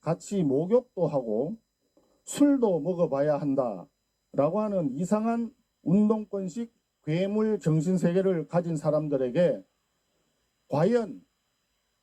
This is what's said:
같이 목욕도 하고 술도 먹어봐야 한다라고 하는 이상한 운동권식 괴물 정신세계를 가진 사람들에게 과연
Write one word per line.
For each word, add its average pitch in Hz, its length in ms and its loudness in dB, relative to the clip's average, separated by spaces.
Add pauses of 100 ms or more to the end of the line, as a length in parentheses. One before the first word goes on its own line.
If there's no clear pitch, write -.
같이 180 440 -4
목욕도 175 640 0
하고 143 480 -2 (680)
술도 240 560 2
먹어봐야 151 580 0
한다라고 139 1200 -4
하는 185 340 -2
이상한 220 580 -2 (340)
운동권식 208 880 0 (280)
괴물 202 580 0
정신세계를 170 880 0
가진 170 280 -2
사람들에게 139 880 0 (1040)
과연 175 560 0 (800)